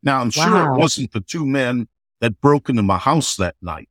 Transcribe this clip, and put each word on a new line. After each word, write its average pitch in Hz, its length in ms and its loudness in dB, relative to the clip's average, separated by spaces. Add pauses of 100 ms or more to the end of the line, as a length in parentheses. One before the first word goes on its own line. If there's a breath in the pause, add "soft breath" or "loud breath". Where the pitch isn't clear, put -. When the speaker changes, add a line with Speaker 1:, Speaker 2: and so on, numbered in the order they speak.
Speaker 1:
Now, 135 180 0
I'm 117 100 -2
sure 170 260 2
it 160 160 2
Speaker 2:
Wow. 131 60 0
Speaker 1:
wasn't 139 340 0
the 110 80 -4
two 156 260 -6
men 123 420 -2 (320)
that 113 200 -2
broke 143 280 4
into 120 140 2
my 95 160 2
house 147 380 0
that 90 260 -4
night 80 280 -12